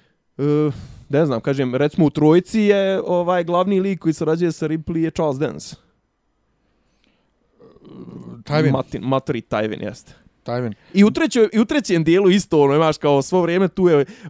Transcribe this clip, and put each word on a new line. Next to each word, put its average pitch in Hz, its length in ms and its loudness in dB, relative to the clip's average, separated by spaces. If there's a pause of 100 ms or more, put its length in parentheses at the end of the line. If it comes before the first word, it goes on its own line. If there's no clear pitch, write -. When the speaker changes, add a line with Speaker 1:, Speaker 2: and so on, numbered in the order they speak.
(380)
Speaker 1:
e, 147 340 0 (380)
ne 151 160 2
znam, 123 160 -2
kažem, 135 340 -2
recimo 151 300 0
u 143 60 4
Trojci 165 500 2
je, 196 400 2
ovaj, 175 420 0
glavni 185 360 0
lik 190 200 -2
koji 160 140 -2
sarađuje 165 380 -2
sa 160 160 -6
Ripley 160 300 -6
je 160 140 -2
Charles 147 260 -2
Dance. 131 380 -8 (2750)
Speaker 2:
Tywin. 147 280 0
Speaker 1:
Martin, 135 320 -4
Matori 131 380 -4
Tywin, 110 400 -6
jeste. - 320 -14 (300)
Speaker 2:
Tywin. 120 300 -6 (200)
Speaker 1:
I 196 100 6
u 214 80 6
trećoj, 247 400 0
i 220 80 0
u 240 60 2
trećem 185 380 -2
dijelu 180 260 4
isto, 180 320 2
ono, 139 140 4
imaš 156 220 2
kao 143 240 2
svo 180 200 0
vrijeme 175 260 0
tu 180 200 0
je 143 180 4 (240)